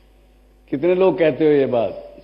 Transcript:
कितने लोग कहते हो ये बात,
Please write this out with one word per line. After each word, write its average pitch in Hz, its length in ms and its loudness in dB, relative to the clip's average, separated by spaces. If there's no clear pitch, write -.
कितने 160 240 -2
लोग 185 240 2
कहते 156 260 0
हो 151 60 4
ये 139 160 2
बात, 113 580 -6